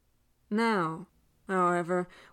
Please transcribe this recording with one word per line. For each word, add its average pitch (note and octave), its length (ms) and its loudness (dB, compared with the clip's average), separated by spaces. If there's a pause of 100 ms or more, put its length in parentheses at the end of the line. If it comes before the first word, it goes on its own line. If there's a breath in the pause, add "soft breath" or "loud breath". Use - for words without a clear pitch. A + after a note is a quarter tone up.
(480)
Now, G3 600 -2 (400)
however, F3+ 580 0 (260 soft breath)